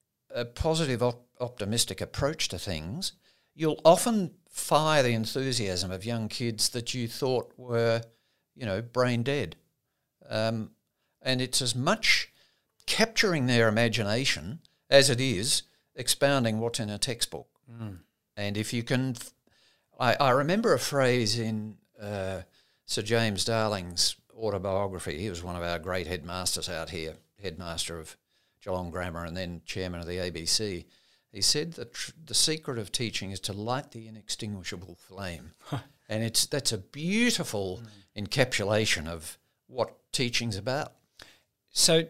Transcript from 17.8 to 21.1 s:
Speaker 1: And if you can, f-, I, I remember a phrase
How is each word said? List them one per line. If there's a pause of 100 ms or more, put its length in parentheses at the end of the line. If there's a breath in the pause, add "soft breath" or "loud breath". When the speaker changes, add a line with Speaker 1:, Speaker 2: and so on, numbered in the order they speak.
Speaker 1:
And
if
you
can,
f-, (640)
I,
I
remember
a
phrase